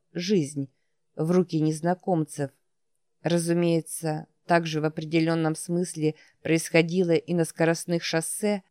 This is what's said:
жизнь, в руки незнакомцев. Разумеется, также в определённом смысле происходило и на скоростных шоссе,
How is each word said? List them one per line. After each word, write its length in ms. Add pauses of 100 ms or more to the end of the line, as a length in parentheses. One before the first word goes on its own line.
(120)
жизнь, 560 (460)
в 160
руки 300
незнакомцев. 920 (720)
Разумеется, 1040 (200)
также 340
в 40
определённом 680
смысле 640 (260)
происходило 680
и 220
на 100
скоростных 580
шоссе, 680